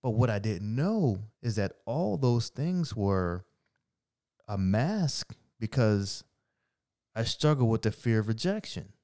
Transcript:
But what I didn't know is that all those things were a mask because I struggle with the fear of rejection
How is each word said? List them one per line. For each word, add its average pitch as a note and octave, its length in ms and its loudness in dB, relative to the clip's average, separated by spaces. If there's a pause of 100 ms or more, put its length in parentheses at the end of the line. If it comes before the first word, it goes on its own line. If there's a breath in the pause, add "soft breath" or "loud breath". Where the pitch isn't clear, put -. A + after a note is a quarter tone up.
But B2 80 -2
what A2+ 180 4
I G#2+ 80 0
didn't G#2 380 -4
know D#3+ 420 0 (240)
is A2+ 140 -2
that G2 180 -2 (120)
all F3 320 -2
those A#2+ 320 0
things E3+ 460 -4
were F#2 500 0 (1000)
a G#2 120 -4
mask C3+ 760 0 (240)
because G#2+ 640 0 (920)
I A2+ 80 -2
struggle C#3 440 2
with A2+ 140 2
the G#2+ 100 0
fear A2+ 280 2
of G#2 80 -2
rejection C3+ 680 -4 (100)